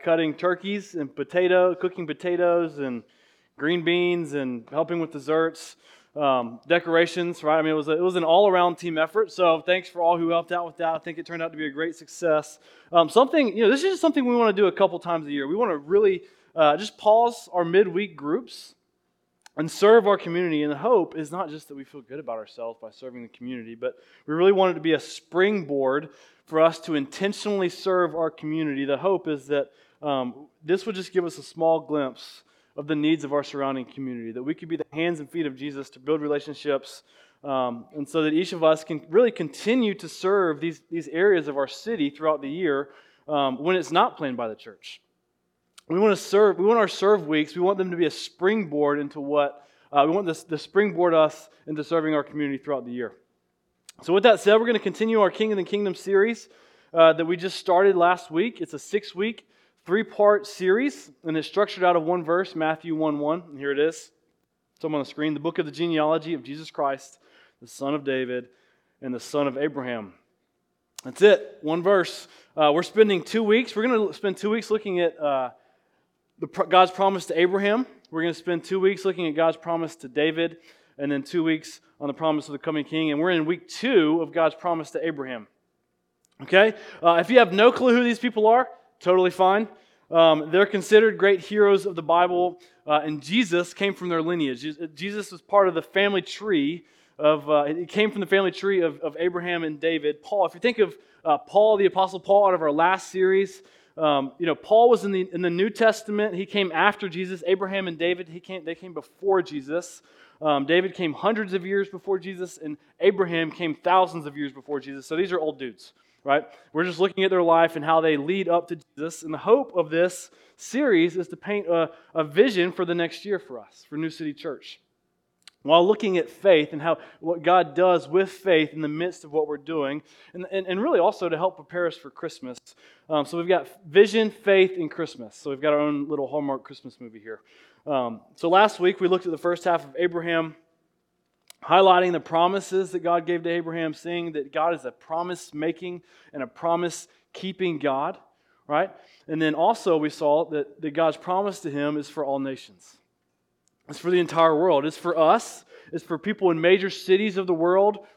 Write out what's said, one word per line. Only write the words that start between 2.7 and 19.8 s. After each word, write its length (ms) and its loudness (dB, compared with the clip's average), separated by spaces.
and 280 -8
green 280 -2
beans 500 -2
and 360 -6
helping 300 -2
with 120 -6
desserts, 640 -4
um, 520 0
decorations, 760 0
right? 160 2
I 40 2
mean, 100 0
it 40 0
was 120 -4
a, 80 0
it 40 0
was 140 0
an 80 -2
all-around 540 4
team 220 -8
effort, 340 0
so 300 2
thanks 260 -2
for 120 -10
all 160 2
who 120 -2
helped 240 -2
out 120 -4
with 120 -14
that. 180 -2
I 40 -4
think 200 -14
it 80 -12
turned 160 -10
out 80 -6
to 80 -16
be 80 -6
a 60 -8
great 240 -6
success. 640 -4
Um, 160 6
something, 480 2
you 80 2
know, 40 6
this 140 2
is 80 0
just 100 -4
something 240 0
we 120 0
wanna 160 2
do 160 2
a 40 -2
couple 280 0
times 260 -6
a 60 -10
year. 160 -4
We 80 -4
wanna 200 -2
really, 460 0
uh, 220 4
just 220 -8
pause 540 2
our 120 0
midweek 520 0
groups 600 -8
and 120 -4
serve 380 6